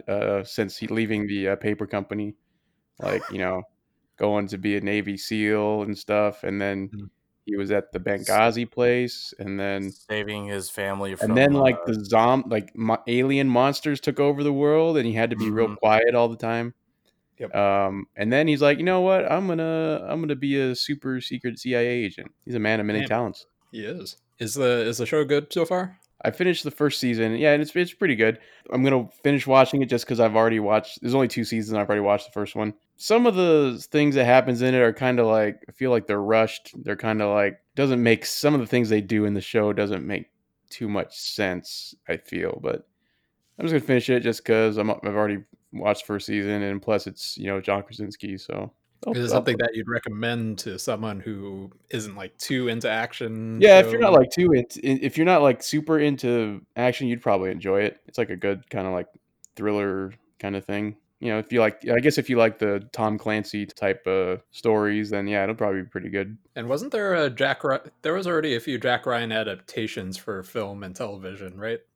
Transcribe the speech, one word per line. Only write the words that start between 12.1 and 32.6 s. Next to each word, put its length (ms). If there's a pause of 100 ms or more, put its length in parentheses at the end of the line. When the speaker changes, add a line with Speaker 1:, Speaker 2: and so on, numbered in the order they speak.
Speaker 1:
like, 280
mo-, 320
alien 400
monsters 540
took 180
over 240
the 80
world, 460
and 80
he 80
had 160
to 80
be 120
real 180
Speaker 3:
Mm-hmm. 80
Speaker 1:
quiet 380
all 140
the 80
time. 380 (640)
Speaker 2:
Yep. 180
Speaker 1:
Um, 520 (100)
and 160
then 160
he's 120
like, 180
"You 40
know 160
what? 320
I'm 160
gonna, 640
I'm 100
gonna 160
be 240
a 160
super 460
secret 360
C 160
I 60
A 80
agent." 420 (140)
He's 120
a 40
man 220
of 40
many 140
Speaker 2:
Damn. 80
Speaker 1:
talents. 380 (260)
Speaker 2:
He 140
is. 320 (220)
Is 160
the, 300
is 120
the 80
show 180
good 300
so 100
far? 340 (240)
Speaker 1:
I 100
finished 340
the 60
first 280
season. 380
Yeah, 160
and 80
it's, 160
it's 160
pretty 240
good. 220 (340)
I'm 100
gonna 240 (160)
finish 240
watching 340
it 40
just 200
'cause 140
I've 160
already 240
watched, 420
there's 140
only 140
two 160
seasons, 320
I've 100
already 140
watched 240
the 80
first 240
one. 160 (240)